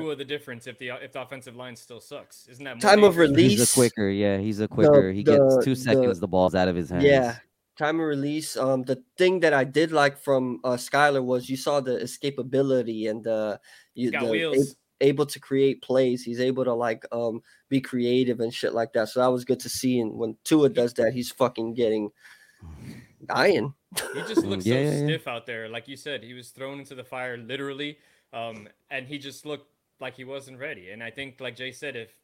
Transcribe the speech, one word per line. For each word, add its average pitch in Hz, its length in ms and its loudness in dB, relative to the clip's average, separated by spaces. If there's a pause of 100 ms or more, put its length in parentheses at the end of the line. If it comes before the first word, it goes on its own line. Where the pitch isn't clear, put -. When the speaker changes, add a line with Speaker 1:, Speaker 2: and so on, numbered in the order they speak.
Speaker 1:
Tua 156 140 -6
the 139 100 -10
difference 135 400 -12
if 120 120 -16
the, 123 120 -10 (120)
if 131 100 -18
the 131 100 -10
offensive 123 340 -16
line 127 180 -14
still 113 260 -20
sucks? - 480 -20
Isn't 277 180 -18
that 127 100 -12
more 135 60 -12
Speaker 2:
Time 208 200 8
of 196 120 8
Speaker 1:
dangerous? 165 160 6
Speaker 2:
release. 131 280 6
Speaker 3:
He's 120 140 4
a - 20 0
quicker, 113 360 2
yeah, 101 260 0
he's 101 220 -4
a 107 60 -2
Speaker 2:
The, 104 40 -2
Speaker 3:
quicker. 143 420 6
He 101 120 -4
gets 139 340 6
Speaker 2:
the, 123 80 4
Speaker 3:
two 131 100 0
Speaker 2:
the 127 60 -4
Speaker 3:
seconds, 127 400 2
the 98 80 -4
ball's 90 260 4
out 92 140 2
of 87 80 0
his 85 140 -4
hands. 90 140 2
Speaker 2:
Yeah, 131 320 4 (400)
time 156 220 -2
of 160 80 -2
release. 147 500 -4
Um, 131 280 0
the 127 180 -4 (160)
thing 185 220 4
that 160 140 4
I 135 100 4
did 151 260 0
like 143 260 2
from, 127 460 -2
uh, 127 140 0
Skylar 139 480 2
was 127 260 -2
you 131 60 -4
saw 147 240 -2
the 127 180 -2
escapability 123 1120 -2
and 107 140 -8
the, 107 340 -4 (360)
Speaker 1:
He's 120 100 -6
Speaker 2:
you, 117 80 0
Speaker 1:
got 120 140 -2
Speaker 2:
the 113 40 0
Speaker 1:
wheels. 139 460 0 (240)
Speaker 2:
a-, 139 80 4
able 147 180 2
to - 140 -12
create 135 420 0
plays. 127 400 0
He's 117 180 -8
able 127 240 0
to, 120 100 0
like, 117 360 -4
um, 117 320 -4 (280)
be 139 100 2
creative 123 580 0
and 117 160 -4
shit - 180 -4
like 113 200 -2
that. 110 160 0
So 123 100 -6
that 127 140 4
was 123 120 -2
good 123 160 0
to - 80 -12
see. 127 300 -2
And 110 160 -2
when 113 300 -6
Tua 151 240 4
Speaker 3:
Yeah. 110 60 -6
Speaker 2:
does 120 200 0
that, 113 180 0
he's 123 200 -6
fucking 117 420 -2
getting 110 360 -2 (1160)
dying. 139 480 2 (400)
Speaker 1:
He 143 80 -8
just 220 220 0
Speaker 3:
Mm, 98 60 -6
Speaker 1:
looked 95 160 -4
Speaker 3:
yeah, 117 100 2
Speaker 1:
so 135 40 2
Speaker 3:
yeah, 147 100 0 (100)
yeah. 143 60 -2
Speaker 1:
stiff 156 220 -4
out 117 180 -10
there. 113 220 -10
Like 117 200 -12
you 139 80 -16
said, 135 260 -10
he 123 120 -18
was 123 160 -20
thrown 135 300 -12
into 135 140 -18
the 127 100 -16
fire, 127 320 -10
literally. 139 640 -8 (340)
Um, 110 360 -10 (220)
and 131 160 -10
he 143 120 -12
just 135 260 -16
looked 147 240 -12 (320)
like 127 160 -12
he 127 80 -18
wasn't 131 340 -16
ready. 120 320 -14
And 110 120 -16
I 117 80 -12
think, 131 300 -14
like 123 160 -10
Jay 127 160 -10
said, 131 240 -12
if, 113 140 -14 (140)